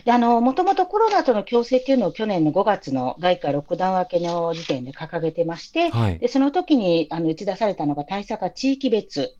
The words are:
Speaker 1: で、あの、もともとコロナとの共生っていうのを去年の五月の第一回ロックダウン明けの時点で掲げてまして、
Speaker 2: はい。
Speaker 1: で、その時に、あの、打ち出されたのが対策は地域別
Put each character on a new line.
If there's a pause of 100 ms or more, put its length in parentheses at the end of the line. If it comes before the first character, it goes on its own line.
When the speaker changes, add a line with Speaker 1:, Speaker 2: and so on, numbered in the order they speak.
Speaker 1:
で、
あ
の、
も
と
も
と
コ
ロ
ナ
と
の
共
生
っ
て
い
う
の
を
去
年
の
五
月
の
第
一
回
ロ
ッ
ク
ダ
ウ
ン
明
け
の
時
点
で
掲
げ
て
ま
し
て、
Speaker 2:
は
い。
Speaker 1:
で、
そ
の
時
に、
あ
の、
打
ち
出
さ
れ
た
の
が
対
策
は
地
域
別